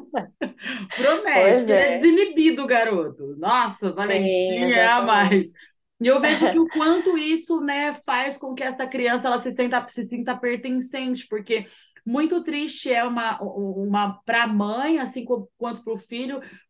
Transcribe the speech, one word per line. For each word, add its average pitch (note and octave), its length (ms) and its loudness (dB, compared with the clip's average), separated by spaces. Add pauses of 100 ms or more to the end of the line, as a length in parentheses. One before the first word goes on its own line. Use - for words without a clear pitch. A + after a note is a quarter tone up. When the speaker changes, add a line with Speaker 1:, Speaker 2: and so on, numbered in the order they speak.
(600)
Speaker 1:
<laughs> A3 360 -10
Speaker 2:
Promete, C4 640 4
Speaker 1:
Pois - 20 2
Speaker 2:
porque A3 120 2
ele F#3+ 100 6
é - 100 2
Speaker 1:
é. - 80 -2
Speaker 2:
desinibido, D#4+ 680 4
garoto. F#3 720 0
Nossa, G#3 560 0
Speaker 1:
Sim, - 0 -
Speaker 2:
Valentim G3 760 0
é A3+ 160 4
a A#3+ 160 4
Speaker 1:
exatamente. - 0 -
Speaker 2:
mais. G3+ 480 4 (500)
E A#3 60 -2
eu C4+ 140 6
vejo D4+ 300 2
que E4 80 2
o E4 100 4
Speaker 1:
<laughs> - 20 -12
Speaker 2:
quanto E4+ 460 2
isso, D#4+ 440 -2
né, C#4+ 340 -2 (100)
faz C4 320 -2
com C4 180 -10
que B3+ 80 -8
essa B3+ 240 -6
criança, B3 420 0
ela B3 120 0
se B3 140 -6
sinta, B3 340 -2
se A3 200 -8
sinta B3 280 -6
pertencente, B3+ 920 -4
porque G#3+ 380 -4 (380)
muito D#4 380 -2
triste D4+ 500 -6
é A#3 120 0
uma, A#3 360 -4
uma G3+ 840 -4
pra A#3 220 0
mãe, A3 520 0
assim B3+ 260 -8
co-, A3+ 320 -4
quanto A#3 260 -10
pro A3 140 -6
filho, B3+ 440 -10 (300)